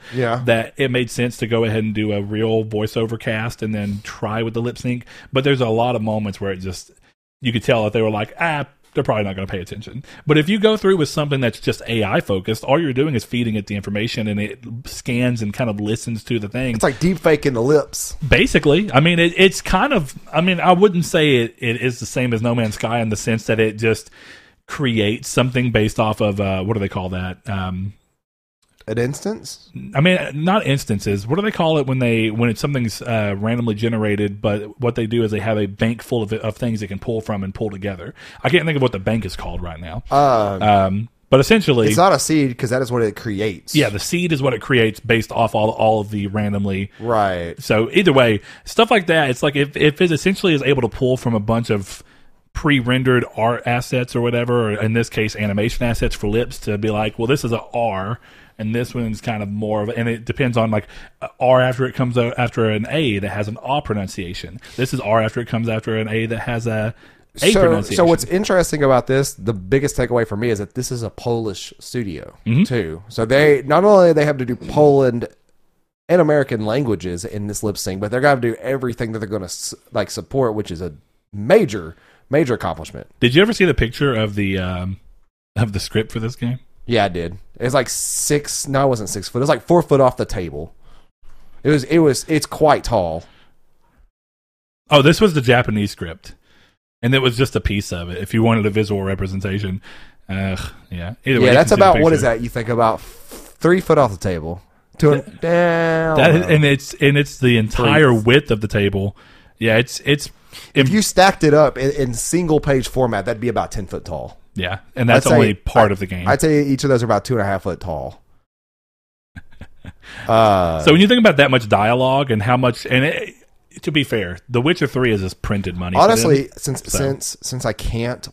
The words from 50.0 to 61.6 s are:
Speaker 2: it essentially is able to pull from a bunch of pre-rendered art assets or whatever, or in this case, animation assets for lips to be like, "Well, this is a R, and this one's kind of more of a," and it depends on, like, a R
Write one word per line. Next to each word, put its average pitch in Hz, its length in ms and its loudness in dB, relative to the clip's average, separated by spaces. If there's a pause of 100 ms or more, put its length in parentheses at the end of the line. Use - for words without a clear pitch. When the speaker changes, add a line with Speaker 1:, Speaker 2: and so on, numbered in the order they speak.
Speaker 2:
it 180 100 4
essentially 180 440 0
is 139 80 0
able 131 200 0
to 113 60 2
pull 127 280 -2
from 117 180 -2
a 107 60 0
bunch 113 300 -2
of 101 320 -6 (500)
pre-rendered 127 720 2 (120)
art 120 300 0
assets 123 500 -2
or 120 40 0
whatever, 120 520 0
or 104 100 -4
in 110 120 0
this 117 140 0
case, 110 280 -4
animation 107 500 -2
assets 117 300 -2
for - 120 -6
lips 120 300 -2
to 107 200 -4
be 107 120 -2
like, 107 280 -4
"Well, 113 100 -2
this 139 160 0
is 117 80 -2
a 110 80 -2 (120)
R, 98 460 -4 (400)
and 110 160 -4
this 123 180 -4
one's 113 280 -6
kind 110 200 -6
of 101 80 -6
more 107 340 -4
of 104 60 -4
a," 117 80 -6
and 117 120 -2
it 113 160 -6
depends 123 320 -2
on, 110 160 2
like, 107 160 -2 (340)
a - 60 -8 (100)
R 127 220 4